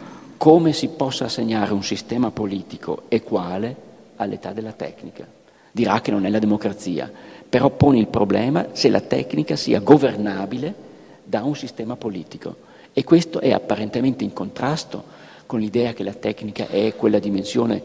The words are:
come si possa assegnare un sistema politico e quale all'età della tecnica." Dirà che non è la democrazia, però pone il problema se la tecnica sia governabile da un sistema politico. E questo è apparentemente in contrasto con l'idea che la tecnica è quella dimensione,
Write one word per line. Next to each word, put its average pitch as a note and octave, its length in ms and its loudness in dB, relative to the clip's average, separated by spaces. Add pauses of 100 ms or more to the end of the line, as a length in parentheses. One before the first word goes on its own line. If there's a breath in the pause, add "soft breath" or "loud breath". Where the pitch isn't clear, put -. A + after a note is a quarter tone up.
(360 loud breath)
come D#3+ 360 6
si C3+ 160 -2
possa C3 360 -4
assegnare A2+ 480 -2
un G2 100 0
sistema A2+ 480 -2
politico F#2+ 760 -6
e A2+ 140 0
quale G2 540 -4 (400)
all'età G2+ 360 -8
della A2 200 -10
tecnica." - 540 -12 (440 soft breath)
Dirà A2 300 2
che - 100 -4
non G2+ 140 0
è G2 60 2
la G#2+ 80 2
democrazia, G2 720 -2 (380 loud breath)
però B2 220 4
pone C#3 280 6
il G#2+ 80 4
problema A2 640 0
se - 180 4
la G2+ 100 4
tecnica D3+ 560 -2
sia - 240 0
governabile G#2+ 920 4 (500 loud breath)
da G#2 180 -2
un C#3+ 140 -2
sistema A#2+ 400 -10
politico. F2+ 600 -10 (380 loud breath)
E C#3 100 0
questo - 360 4
è C3+ 100 2
apparentemente G#2+ 760 0
in G2+ 80 -4
contrasto - 880 -8 (260 loud breath)
con A2+ 140 -4
l'idea A2+ 340 0
che G2+ 100 -6
la G2 100 -6
tecnica G#2+ 540 -6
è G#2 260 0
quella G#2+ 240 2
dimensione, G2+ 680 0